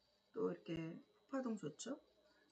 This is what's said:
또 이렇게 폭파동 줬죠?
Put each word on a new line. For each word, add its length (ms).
또 180
이렇게 400
폭파동 280
줬죠? 440